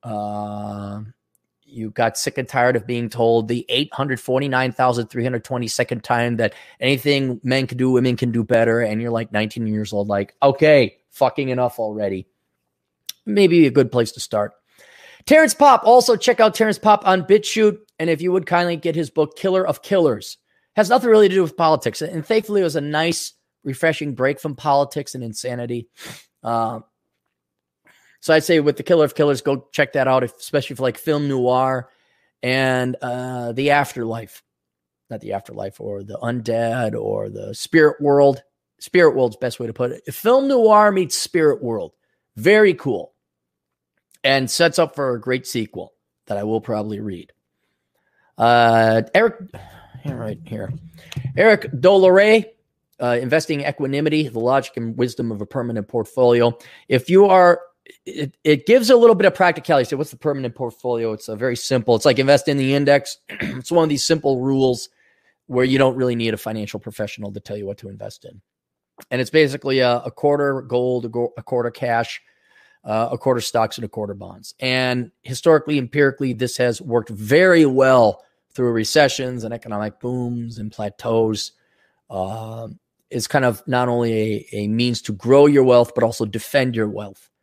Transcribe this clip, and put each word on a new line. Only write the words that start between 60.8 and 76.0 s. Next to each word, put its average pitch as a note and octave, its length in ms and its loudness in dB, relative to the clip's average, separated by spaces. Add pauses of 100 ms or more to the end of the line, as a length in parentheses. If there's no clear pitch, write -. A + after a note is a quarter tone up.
It's - 160 -12
a A2 80 -10
very A#2+ 200 -4
simple, A#2+ 400 0
it's A2 80 -2
like B2+ 140 4
invest C#3 300 4
in C#3 100 0
the C3+ 160 0
index. C#3+ 500 2
<clears throat> - 160 -16
It's C3 320 -8
one E3+ 100 4
of D#3+ 60 0
these C#3+ 160 -2
simple C#3+ 360 0
rules C3 500 0 (560)
where B2+ 180 0
you C3 140 0
don't C3 180 2
really B2+ 200 -2
need A2+ 180 -2
a G#2+ 40 -8
financial G#2+ 420 -10
professional G#2 520 -12
to G2+ 80 -14
tell - 160 -14
you G2+ 100 -12
what G2+ 120 -10
to A#2 100 -18
invest G#2 360 -18
in. - 160 -20 (720)
And B2+ 100 -4
it's A#2 100 -4
basically C#3 500 2
a, A#2+ 200 2
a C3 100 -10
quarter C#3+ 500 -2
gold, B2 460 -2
a - 20 -8
go-, A#2+ 280 -6
a A#2 60 -16
quarter A#2+ 280 -4
cash, A#2 500 -4 (640)
uh, A2 280 -2
a A#2+ 40 -6
quarter B2+ 240 0
stocks, A2+ 380 -2
and A#2 80 -10
a - 20 -12
quarter G#2 240 -10
bonds. G2 480 -18
And B2+ 500 -2 (120)
historically, D3+ 560 0
empirically, C3+ 560 0